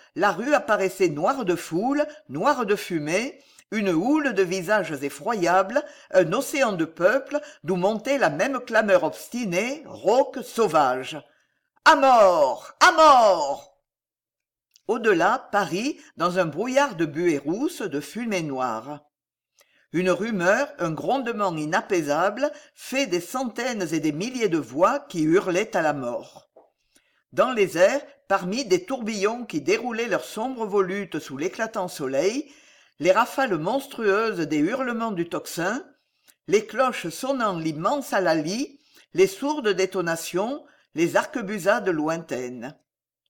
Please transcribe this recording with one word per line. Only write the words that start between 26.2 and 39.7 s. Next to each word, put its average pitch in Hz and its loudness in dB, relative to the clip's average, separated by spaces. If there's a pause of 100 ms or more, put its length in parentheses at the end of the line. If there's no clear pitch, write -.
Dans 220 2
les 202 0
airs, 262 4 (280)
parmi 196 -2
des 180 2
tourbillons 226 -4
qui 160 -6
déroulaient 226 -2
leurs 185 -2
sombres 226 -6
volutes 190 -2
sous 139 -10
l'éclatant 190 -6
soleil, 160 -2 (480)
les 165 2
rafales 226 2
monstrueuses 214 0
des 151 0
hurlements 233 0
du 170 -4
tocsin, 180 -4 (600)
les 214 2
cloches 240 -2
sonnant 233 -2
l'immense 165 -2
halalie, 180 0 (340)
les 185 6
sourdes 214 -2